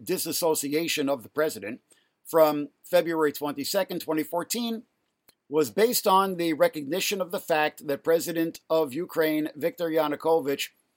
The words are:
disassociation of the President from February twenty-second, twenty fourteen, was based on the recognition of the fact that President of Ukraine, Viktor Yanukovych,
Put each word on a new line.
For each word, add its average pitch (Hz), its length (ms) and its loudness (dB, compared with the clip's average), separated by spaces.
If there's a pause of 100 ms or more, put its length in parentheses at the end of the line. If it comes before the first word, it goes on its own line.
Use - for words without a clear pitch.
disassociation 151 1080 -2
of 131 120 -2
the - 60 -18
President 127 520 -4 (440)
from 151 440 4 (160)
February 160 480 2
twenty-second, 147 680 -4
twenty 156 220 -4
fourteen, 226 600 -6 (680)
was 143 220 2
based 220 360 2
on 190 300 4
the 170 160 0
recognition 170 680 0
of 175 120 -6
the 196 80 -4
fact 151 460 0
that 139 180 -4
President 165 560 0 (100)
of 160 240 2
Ukraine, 156 640 0
Viktor 165 340 -4
Yanukovych, 151 760 0 (280)